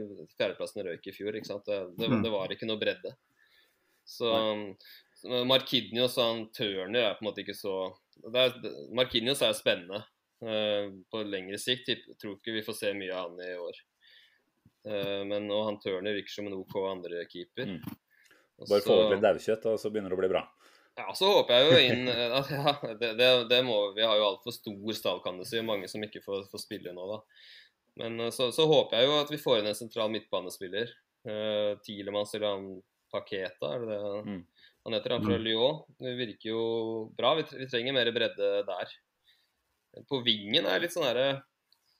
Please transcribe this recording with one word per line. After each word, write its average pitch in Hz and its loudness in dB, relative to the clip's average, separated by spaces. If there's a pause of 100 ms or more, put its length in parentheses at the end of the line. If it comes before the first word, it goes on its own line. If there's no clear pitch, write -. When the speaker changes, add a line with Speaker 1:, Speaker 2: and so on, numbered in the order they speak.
(380)
Speaker 1:
fjerdeplassen 95 -4
røyk 85 -8
i - -18
fjor, 104 -6
ikke 107 -10
sant? 104 -10
Det, 101 -2 (180)
det, 113 -2
Speaker 2:
Mm. 110 2
Speaker 1:
det 113 -2
var 95 -4
ikke - -8
noe 110 -2
bredde. 104 -2 (960)
Så, 120 -2
Speaker 3:
Nei. 110 2
Speaker 1:
um, 104 -8 (420)
så 123 -2
Marquinhos 123 2
og 123 2
han 113 -2 (100)
Turner 101 0
er 92 -4
på 110 -8
en 107 -2
måte 101 -10
ikke 98 -10
så, 98 -4 (480)
det 120 -2
er, 127 4
det, 104 -8 (240)
Marquinhos 127 0
er 113 4
spennende, 101 -2 (380)
eh, 107 -2 (220)
på 110 -6
lengre 98 -6
sikt. 127 -2
Jeg - -6
tror 101 -10
ikke 113 -8
vi 107 -2
får 110 -8
se 101 -2
mye 95 -6
av 92 -6
han 90 -14
i 90 -8
år. 85 -10 (1040)
Eh, 101 -4
men, 104 -4
og 107 0
han 101 -4
Turner 101 -2
virker 95 -6
som 104 -8
en 98 -6
OK 92 -12 (140)
andre 87 -6
keeper. 98 -10
Speaker 3:
Mm. 90 -10 (640)
Speaker 1:
Og - -14
Speaker 3:
Bare 101 6
få 101 -4
Speaker 1:
så 107 8
Speaker 3:
ut 107 4
litt 98 2
daukjøtt, 107 2
og 110 2
så 107 -4
begynner 95 -4
det 92 0
å 95 2
bli 95 2
bra. 82 2 (540)
Speaker 1:
Ja, 123 -8
så 190 2
håper 160 6
jeg 135 10
jo 170 10 (140)
inn, 127 0
<laughs> 120 0
eh, 117 0
at, 135 2
ja, 143 2 (260)
det, 113 0
det, 127 8 (220)
det 123 6
må, 120 2 (180)
vi 107 0
har 110 4
jo 107 6
alt 95 -6
for 120 -8
stor 104 -8
stall, 92 -2
kan 92 -6
du 92 -10
si, 113 -4
og 113 -4
mange 101 -2
som 107 -8
ikke 104 -12
får, 98 -6
får 104 -12
spille 90 -12
nå, 90 -10
da. 107 -8 (760)
Men, 117 -6
eh, 117 -4
så, 127 0
så 156 2
håper 131 6
jeg 131 6
jo 147 4
at 147 -4
vi 151 -4
får 127 4
inn 107 0
en 104 -4
sentral 110 -4
midtbanespiller. 98 -6 (380)
Eh, 107 0 (100)
Tielemans 101 -4
eller 104 0
han 98 -6 (420)
Paqueta, 98 -4
er 123 -4
det 113 -6
det 104 -4 (180)
Speaker 3:
Mm. 98 -6 (440)
Speaker 1:
han 113 -4
heter, 107 0
han 113 2
fra 117 6
Speaker 2:
Mm. 113 0
Speaker 1:
Lyon? 117 4 (200)
Det 127 -6
virker 113 -6
jo 113 0 (520)
bra, 117 4
vi 160 0
tre-, 143 -12
vi 131 -8
trenger 127 -2
mer 117 4
bredde 107 0 (180)
der. 95 -6 (1160)
På 139 -2
vingen 117 2
er 185 2
jeg 170 2
litt 170 -4
sånn 160 0
herre, 131 2 (580)